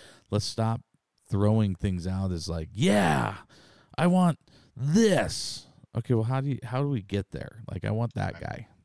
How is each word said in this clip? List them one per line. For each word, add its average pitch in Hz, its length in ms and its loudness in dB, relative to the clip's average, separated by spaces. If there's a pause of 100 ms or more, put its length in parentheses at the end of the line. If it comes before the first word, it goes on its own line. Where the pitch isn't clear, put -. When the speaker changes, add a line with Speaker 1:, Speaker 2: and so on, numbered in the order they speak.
(320)
Speaker 1:
Let's 104 140 0
stop 113 360 -2 (480)
throwing 104 460 4
things 90 320 -2
out 92 240 -2
as 85 180 -4
like, 82 240 -4
'Yeah, 147 640 2 (640)
I 165 100 2
want 180 320 4 (360)
this.'" 151 920 2 (280)
Okay, 113 180 0
well, 110 100 4
how 131 180 0
do 139 80 -2
you, 131 140 -2
how 123 180 -4
do 143 60 0
we 135 140 -2
get 98 300 -4
there? - 380 -12
Like, - 140 -8
I 104 80 -2
want 113 220 -2
that - 220 -4
Speaker 2:
Right. - 80 -14
Speaker 1:
guy. - 240 -10 (180)